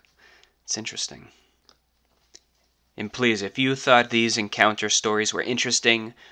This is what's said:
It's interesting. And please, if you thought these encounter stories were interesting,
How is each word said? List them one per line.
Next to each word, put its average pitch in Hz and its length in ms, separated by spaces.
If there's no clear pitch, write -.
It's - 140
interesting. - 520
And 104 140
please, 117 300
if 98 160
you 131 180
thought 120 340
these 117 280
encounter 104 520
stories 107 440
were 90 80
interesting, 117 720